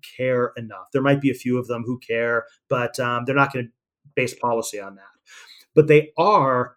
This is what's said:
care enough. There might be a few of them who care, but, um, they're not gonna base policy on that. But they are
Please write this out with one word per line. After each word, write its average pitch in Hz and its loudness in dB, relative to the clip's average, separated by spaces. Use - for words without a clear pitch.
care 123 0
enough. 107 -12
There 131 0
might 139 4
be 139 2
a 123 0
few 123 -2
of 123 -6
them 117 -6
who 120 -6
care, 117 -2
but, 123 -2
um, 120 -4
they're 135 0
not 139 4
gonna 123 -6
base 127 -2
policy 113 -4
on 98 -14
that. 98 -20
But 151 6
they 151 4
are 143 2